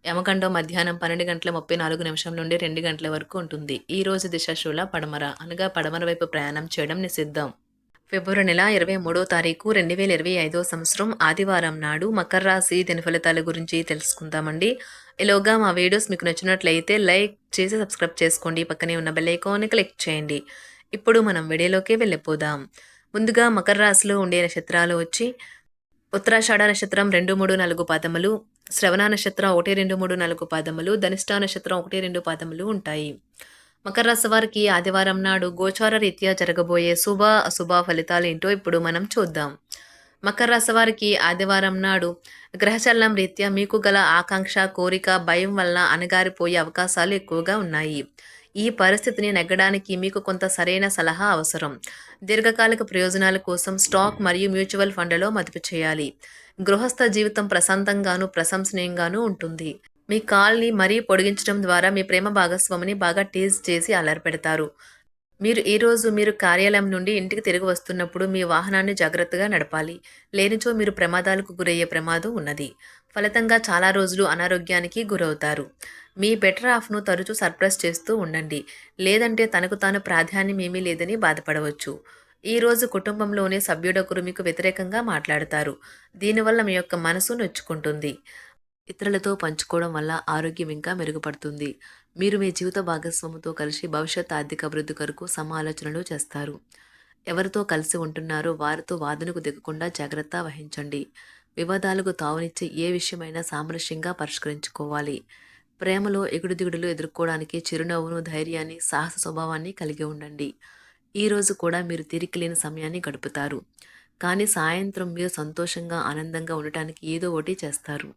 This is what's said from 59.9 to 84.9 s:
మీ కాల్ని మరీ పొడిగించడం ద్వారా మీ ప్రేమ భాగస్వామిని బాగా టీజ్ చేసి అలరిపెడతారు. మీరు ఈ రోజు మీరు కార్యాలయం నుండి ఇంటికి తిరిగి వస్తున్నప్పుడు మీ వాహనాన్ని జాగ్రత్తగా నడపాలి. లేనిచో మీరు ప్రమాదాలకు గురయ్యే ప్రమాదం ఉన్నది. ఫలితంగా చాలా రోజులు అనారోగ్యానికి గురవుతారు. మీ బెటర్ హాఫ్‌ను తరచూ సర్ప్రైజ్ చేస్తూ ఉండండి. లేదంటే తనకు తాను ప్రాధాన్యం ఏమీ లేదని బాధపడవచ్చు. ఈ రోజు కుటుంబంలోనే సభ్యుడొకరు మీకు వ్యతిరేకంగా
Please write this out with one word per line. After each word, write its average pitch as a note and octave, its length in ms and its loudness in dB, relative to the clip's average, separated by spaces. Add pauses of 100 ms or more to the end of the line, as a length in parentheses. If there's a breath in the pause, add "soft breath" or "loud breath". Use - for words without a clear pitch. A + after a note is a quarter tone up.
మీ G#3+ 80 2
కాల్ని A3 520 4
మరీ G#3 380 4
పొడిగించడం G3+ 540 2
ద్వారా F3+ 280 6
మీ G3 120 2
ప్రేమ F#3+ 260 2
భాగస్వామిని F#3 680 2
బాగా G3 280 2
టీజ్ G3 480 0
చేసి E3+ 220 0
అలరిపెడతారు. D#3+ 800 0 (720 soft breath)
మీరు A3 180 2
ఈ G#3 180 2
రోజు A#3 300 4
మీరు G#3 240 2
కార్యాలయం G3 580 4
నుండి F#3 220 0
ఇంటికి G3+ 300 -2
తిరిగి F3+ 220 0
వస్తున్నప్పుడు F3+ 600 -2
మీ F#3+ 180 0
వాహనాన్ని F#3+ 520 2
జాగ్రత్తగా F3 520 0
నడపాలి. E3 540 -2 (340 loud breath)
లేనిచో A3 380 2
మీరు G#3+ 180 2
ప్రమాదాలకు F#3 640 0
గురయ్యే E3+ 320 0
ప్రమాదం E3 560 -2
ఉన్నది. D3 280 -6 (460 loud breath)
ఫలితంగా A3 420 2
చాలా F#3+ 340 4
రోజులు F#3+ 340 2
అనారోగ్యానికి F3+ 800 0
గురవుతారు. D3+ 600 -2 (540 loud breath)
మీ G#3 160 4
బెటర్ G#3 380 2
హాఫ్‌ను A3 280 0
తరచూ G3 340 -2
సర్ప్రైజ్ F#3+ 520 0
చేస్తూ E3+ 300 -2
ఉండండి. D#3 480 -4 (360 loud breath)
లేదంటే A3 460 2
తనకు F#3 280 0
తాను G3 260 0
ప్రాధాన్యం F#3+ 600 0
ఏమీ F3+ 200 -4
లేదని F3 360 -2
బాధపడవచ్చు. D3+ 800 -2 (460 soft breath)
ఈ A3+ 140 0
రోజు A#3 280 4
కుటుంబంలోనే G3+ 760 -2
సభ్యుడొకరు F#3 600 -2
మీకు F#3 200 -8
వ్యతిరేకంగా F#3 580 -2